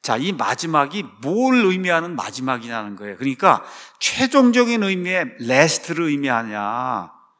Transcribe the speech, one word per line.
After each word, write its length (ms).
자, 140
이 160
마지막이 720
뭘 320
의미하는 600
마지막이냐는 800
거예요. 200
그러니까 480
최종적인 840
의미의 580
last를 680
의미하냐 1040